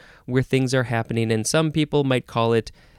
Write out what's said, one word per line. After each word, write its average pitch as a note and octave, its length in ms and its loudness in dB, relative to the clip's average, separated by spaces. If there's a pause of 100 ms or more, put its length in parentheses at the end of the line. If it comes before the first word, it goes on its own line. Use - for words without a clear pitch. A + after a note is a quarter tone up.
(260)
where B2+ 160 0
things C3 320 0
are B2+ 80 2
happening, A#2 500 -2
and A2 140 -2
some D#3 260 0
people D3 320 0
might B2+ 220 0
call A#2 260 0
it, A2+ 180 0 (280)